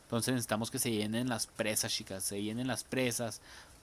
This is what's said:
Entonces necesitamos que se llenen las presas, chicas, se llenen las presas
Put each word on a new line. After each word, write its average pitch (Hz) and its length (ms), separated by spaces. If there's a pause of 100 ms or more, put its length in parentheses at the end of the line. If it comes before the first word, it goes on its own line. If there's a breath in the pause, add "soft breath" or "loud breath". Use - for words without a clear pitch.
Entonces 120 300
necesitamos 113 360
que - 80
se 123 140
llenen 110 380
las 110 180
presas, 107 440
chicas, 95 320
se 101 200
llenen 113 240
las 123 160
presas 120 580 (420 loud breath)